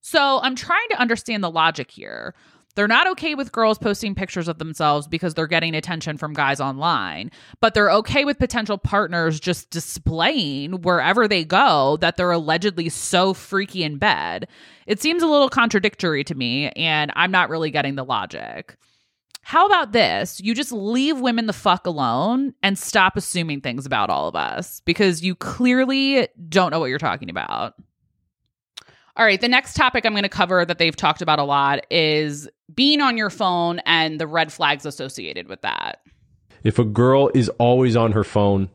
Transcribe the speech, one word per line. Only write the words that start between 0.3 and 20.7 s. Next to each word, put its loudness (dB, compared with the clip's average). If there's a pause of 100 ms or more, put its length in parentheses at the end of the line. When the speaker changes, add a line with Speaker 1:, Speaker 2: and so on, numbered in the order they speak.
Speaker 1:
I'm -2
trying -2
to -4
understand -2
the -4
logic 0
here. -14 (400)
They're 2
not 4
okay -4
with -6
girls 2
posting -4
pictures -6
of -6
themselves 0
because -4
they're -2
getting -2
attention -6
from -10
guys 0
online, -4 (320)
but 2
they're 4
okay 2
with -2
potential -2
partners 0
just -4
displaying -2
wherever 2
they 0
go 4
that 0
they're 2
allegedly 0
so 0
freaky -4
in -6
bed. 0 (400)
It -2
seems 0
a 2
little 4
contradictory 0
to -8
me, -4
and -2
I'm 2
not 2
really -2
getting -2
the -8
logic. -6 (680)
How 4
about 2
this? 0
You -2
just -4